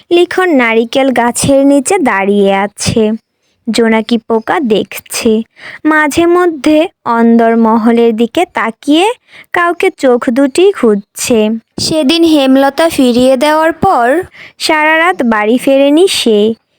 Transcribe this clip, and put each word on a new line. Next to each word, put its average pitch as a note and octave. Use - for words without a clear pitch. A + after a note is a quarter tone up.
লিখন F4
নারিকেল A#3+
গাছের B3+
নিচে C#4+
দাঁড়িয়ে G3
আছে। G#3
জোনাকি A3
পোকা A3+
দেখছে, A3
মাঝে D#4
মধ্যে D#4+
অন্দর A#3
মহলের A#3
দিকে A#3
তাকিয়ে D4
কাউকে F4
চোখ B3
দুটি C#4
খুঁজছে। G#3+
সেদিন D#4+
হেমলতা C#4
ফিরিয়ে B3+
দেওয়ার D#4
পর D#4
সারা D#4
রাত F4
বাড়ি A3
ফেরেনি C#4+
সে, A3